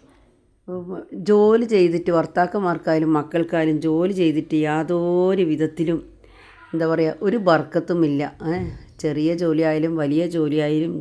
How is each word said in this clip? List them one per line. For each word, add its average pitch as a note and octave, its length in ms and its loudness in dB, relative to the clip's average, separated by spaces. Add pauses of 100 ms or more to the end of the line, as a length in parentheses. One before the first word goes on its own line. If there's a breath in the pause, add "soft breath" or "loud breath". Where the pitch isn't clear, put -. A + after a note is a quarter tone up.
(1200 soft breath)
ജോലി G#3 420 4
ചെയ്തിട്ട്, F3+ 460 2
ഭർത്താക്കന്മാർക്കായാലും E3+ 1000 0
മക്കൾക്കായാലും D#3+ 680 0
ജോലി D#3+ 320 0
ചെയ്തിട്ട് D#3+ 440 0
യാതൊരു F3 880 0
വിധത്തിലും, D#3 560 -2 (720 loud breath)
എന്താ E3 180 -2
പറയുക, D#3+ 340 0
ഒരു G#3 160 0
ബർക്കത്തുമില്ല. E3 840 0 (240)
ഏ, E3 120 -2 (420 loud breath)
ചെറിയ D3+ 360 -2
ജോലിയായാലും D#3+ 600 0
വലിയ D3+ 320 0
ജോലിയായാലും D#3 720 0